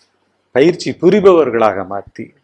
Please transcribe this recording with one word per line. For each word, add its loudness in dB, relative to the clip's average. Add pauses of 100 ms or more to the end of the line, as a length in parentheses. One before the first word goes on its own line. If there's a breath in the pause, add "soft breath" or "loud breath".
(560)
பயிற்சி 0 (120)
புரிபவர்களாக 2
மாத்தி, -14 (180)